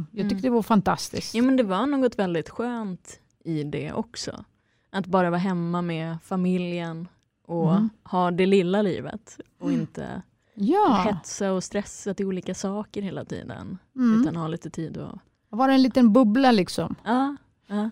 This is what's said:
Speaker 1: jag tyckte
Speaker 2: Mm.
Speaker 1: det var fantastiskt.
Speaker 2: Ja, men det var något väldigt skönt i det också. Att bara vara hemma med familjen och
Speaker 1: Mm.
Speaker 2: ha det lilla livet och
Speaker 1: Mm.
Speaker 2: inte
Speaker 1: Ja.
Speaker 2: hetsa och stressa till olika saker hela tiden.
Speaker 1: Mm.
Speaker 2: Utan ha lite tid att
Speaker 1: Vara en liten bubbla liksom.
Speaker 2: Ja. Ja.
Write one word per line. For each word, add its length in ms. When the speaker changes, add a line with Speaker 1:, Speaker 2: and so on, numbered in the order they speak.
Speaker 1:
jag 180
tyckte 40
Speaker 2:
Mm. 80
Speaker 1:
det 80
var 120
fantastiskt. 760
Speaker 2:
Ja, 80
men 120
det 80
var 240
något 320
väldigt 300
skönt 720
i 180
det 300
också. 500
Att 160
bara 220
vara 100
hemma 420
med 420
familjen 840
och 240
Speaker 1:
Mm. 180
Speaker 2:
ha 280
det 140
lilla 360
livet 580
och 80
Speaker 1:
Mm. 120
Speaker 2:
inte 400
Speaker 1:
Ja. 500
Speaker 2:
hetsa 460
och 120
stressa 500
till 120
olika 280
saker 480
hela 240
tiden. 520
Speaker 1:
Mm. 260
Speaker 2:
Utan 140
ha 120
lite 220
tid 280
att 180
Speaker 1:
Vara 240
en 100
liten 300
bubbla 380
liksom. 520
Speaker 2:
Ja. 320
Ja. 240